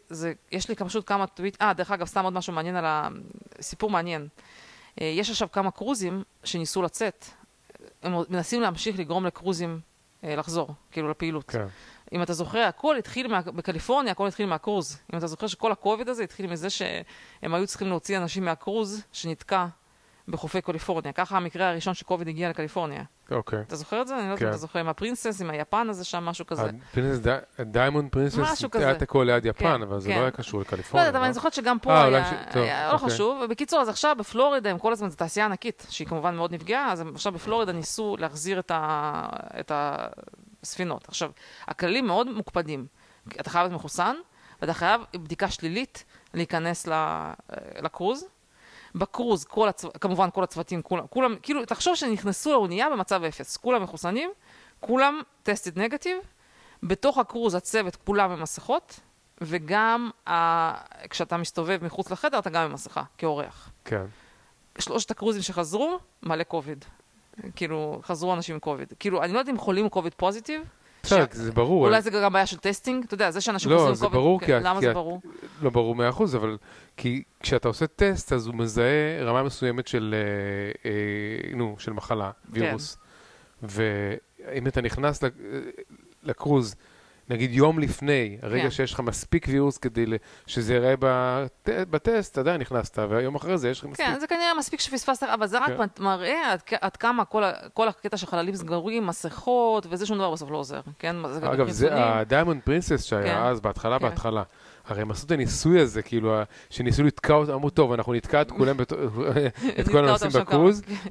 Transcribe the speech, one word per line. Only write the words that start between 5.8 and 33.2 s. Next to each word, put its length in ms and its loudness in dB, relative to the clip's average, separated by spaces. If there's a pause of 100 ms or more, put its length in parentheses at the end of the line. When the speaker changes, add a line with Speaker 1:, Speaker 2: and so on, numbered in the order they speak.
Speaker 1:
שניסו 380 -2
לצאת, 440 -2 (800)
הם 120 0 (140)
מנסים 320 0
להמשיך 380 -2
לגרום 260 -2
לקרוזים, 540 -4 (440)
אה, 120 -4
לחזור, 380 -4 (180)
כאילו, 180 -4
לפעילות. 420 -6
Speaker 2:
כן. 140 -2 (480)
Speaker 1:
אם 100 0
אתה 100 -2
זוכר, 260 -2
הכל 380 2
התחיל 300 -6
מה-, 140 0
בקליפורניה, 720 -2
הכל 160 -2
התחיל 180 -4
מהקרוז. 520 -2 (160)
אם 40 -4
אתה 100 -4
זוכר 200 -6
שכל 240 0
הקוביד 380 0
הזה 140 -4
התחיל 240 -8
מזה 220 -4
שהם 840 -8
היו 140 2
צריכים 200 -6
להוציא 300 -2
אנשים 280 -4
מהקרוז 640 -4
שנתקע 540 -2 (600)
בחופי 340 -4
קליפורניה. 520 -4
ככה 240 -2
המקרה 320 0
הראשון 240 -2
שקוביד 340 -4
הגיע 220 -4
לקליפורניה. 540 -4 (280)
Speaker 2:
אוקיי. 300 -2
Speaker 1:
אתה 140 -10
זוכר 260 -4
את 60 -4
זה? 80 -6
אני 60 -4
לא 60 -4
יודעת 140 -2
אם 40 0
Speaker 2:
כן. 40 2
Speaker 1:
אתה 80 -2
זוכר, 220 -6
עם 100 -2
הפרינסס, 520 -4
עם 80 -4
היפן 400 -2
הזה 160 -6
שם, 200 -6
משהו 200 -6
כזה. 240 -2 (200)
Speaker 2:
הפרינסס 380 0
ד-, 120 2 (220)
דיימונד 500 2
פרינסס 260 2
Speaker 1:
משהו 360 0
Speaker 2:
הייתה 160 4
Speaker 1:
כזה. 100 2
Speaker 2:
תקוע 260 4
ליד 200 4
יפן, 200 0
Speaker 1:
כן, 160 4
Speaker 2:
אבל 180 -4
זה 100 -4
Speaker 1:
כן. 60 2
Speaker 2:
לא 60 2
היה 100 2
קשור 280 -6
Speaker 1:
לא 60 -4
Speaker 2:
לקליפורניה, 420 0
Speaker 1:
יודעת, 80 0
אבל 80 0
Speaker 2:
לא? 20 4
Speaker 1:
אני 80 2
זוכרת 200 -2
שגם 260 0
פה 120 2
Speaker 2:
אה, 120 10
Speaker 1:
היה, 40 8
Speaker 2:
אולי 180 6
ש-, 280 -6
טוב, 100 2
Speaker 1:
היה, 240 0
לא 60 4
Speaker 2:
אוקיי. 160 2
Speaker 1:
חשוב. 340 0